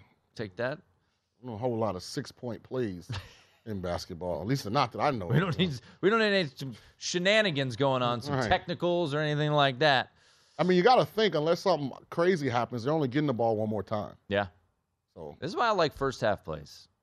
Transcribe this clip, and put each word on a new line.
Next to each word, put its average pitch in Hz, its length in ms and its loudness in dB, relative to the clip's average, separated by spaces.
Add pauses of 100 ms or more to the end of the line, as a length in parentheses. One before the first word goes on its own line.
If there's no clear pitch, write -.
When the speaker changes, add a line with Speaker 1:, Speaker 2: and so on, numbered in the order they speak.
(360)
Speaker 1:
Take 104 220 -10
that. 127 220 -4 (640)
Speaker 2:
Not 123 100 -10
a 104 40 -8
whole 120 200 -2
lot 107 180 0
of 90 80 -10
six-point - 600 -10
plays 101 440 -6 (300)
Speaker 1:
<laughs> - 300 -20
Speaker 2:
in 104 120 -6
basketball, 87 640 -6
at 90 60 -6
least 135 220 -2
not 123 220 0
that 101 80 -8
I 139 120 2
know 104 160 -4
Speaker 1:
We 117 100 0
Speaker 2:
of. 160 40 2
Speaker 1:
don't 180 180 -2
need, 160 200 -2 (220)
we 175 80 4
don't 226 100 4
need 214 140 2
any, 185 220 0
some 131 200 -10 (220)
shenanigans 175 800 2
going 131 260 2
on, 120 200 0
some 143 140 -4
Speaker 2:
Right. 127 140 2
Speaker 1:
technicals 175 640 0
or 147 60 -2
anything 151 320 0
like 139 280 4
that. 139 300 4 (480)
Speaker 2:
I 151 60 2
mean, 180 140 4
you 180 60 6
gotta 226 220 6
think, 208 300 0
unless 165 260 0
something 147 300 0 (180)
crazy 170 400 0
happens, 117 340 -2
they're 135 100 0
only 156 140 0
getting 147 200 0
the 139 60 2
ball 113 220 2
one 107 140 -2
more 104 140 -4
time. 104 320 -6 (120)
Speaker 1:
Yeah. 101 200 0 (680)
Speaker 2:
So 78 260 -14
Speaker 1:
This 143 120 -8
is 247 40 -8
why 262 120 0
I 226 40 2
like 170 240 0
first 135 260 -4
half 104 220 0
plays. 76 440 -12 (160)